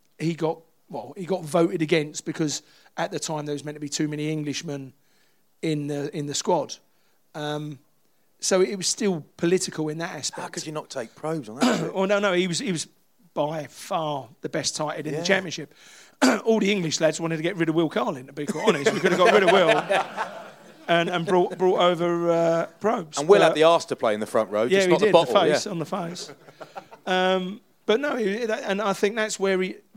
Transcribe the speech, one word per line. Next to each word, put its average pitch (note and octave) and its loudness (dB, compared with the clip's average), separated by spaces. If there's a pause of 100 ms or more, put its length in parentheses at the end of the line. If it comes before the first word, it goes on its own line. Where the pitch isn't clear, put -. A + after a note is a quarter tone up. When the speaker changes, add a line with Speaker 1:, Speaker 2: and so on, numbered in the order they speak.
(200)
Speaker 1:
he E3 0
got, D#3+ -2 (300)
well, - -12
he F#3 -10
got F3 -2
voted E3+ 2
against D3+ 0
because D3+ -4 (360)
at E3+ -4
the E3 -6
time D3+ -6
there D3 -6
was C#3 -8
meant D3+ -10
to D3 -18
be C#3+ -8
too D#3 -2
many D3+ -4
Englishmen C#3+ -6 (680)
in D3+ -2
the, C#3+ -6
in D3 -4
the C#3+ -6
squad. D3 -2 (580)
Um, D3+ -8 (600)
so F#3 2
it G#3+ 0
was F#3 -6
still E3+ -2 (100)
political E3+ 0
in D3+ -8
that E3+ -8
aspect. - -8
Speaker 2:
How - -8
could - -12
you D#3+ -10
not D3+ -8
take A#2+ -10
Probes D3+ -6
on A#2 -14
that? F3+ 0
Speaker 1:
<coughs> - -10
Oh, F#3+ 0
no, G3+ 2
no, G3+ 2
he F3+ 2
was, D#3+ -4
he D#3+ -4
was D#3+ -6 (460)
by D3+ -4
far D3+ -6 (120)
the D#3+ -8
best - -4
tight D#3 -4
end D3 -10
in E3 -6
the D3+ -4
Speaker 2:
Yeah. E3+ -4
Speaker 1:
championship. F#3 -2 (480)
<coughs> B3+ 4
All A3+ 4
the G3 4
English F3 -2
lads D#3+ 2
wanted E3 -4
to D#3 -4
get F3+ -4
rid D#3+ 0
of D#3 0
Will E3 4
Carlin, D3+ -4
to - -20
be D3 -8
quite E3+ -4
honest. D3 2
We - -2
could F3 2
have F3+ 2
got F#3 6
rid G#3 6
of F#3 4
Will F#3 6
Speaker 2:
<laughs> - -4
Speaker 1:
and, E3+ 2
and F3 -2
brought, F#3 2
brought F#3 2
over, E3+ 2
uh, E3 2 (140)
Probes. G3 -2
Speaker 2:
And D3 0
Will G3 10
had E3 6
Speaker 1:
But - 0
Speaker 2:
the D3+ 4
arse E3 6
to - -4
play A2+ 0
in G#2+ -2
the G#2+ -4
front G#2+ 0
row, G#2 2
Speaker 1:
yeah, E3 2
Speaker 2:
just F#3+ 4
Speaker 1:
he F3+ 4
Speaker 2:
not E3 4
the G#3 4
Speaker 1:
did, G3 2
Speaker 2:
bottle, E3+ 6
Speaker 1:
the G3+ 6
face, D3+ 2
Speaker 2:
yeah. G#3 -8
Speaker 1:
on E3+ -4
the D3+ -4
face. F3 -8 (720)
Um, F#3 0 (260)
but A3 4
no, C#4 -2
he, A3 -2
that, G#3+ -4
and G3 -2
I G3+ 0
think G#3 0
that's G#3+ -2
where F#3+ 0
he, F#3 -4 (220)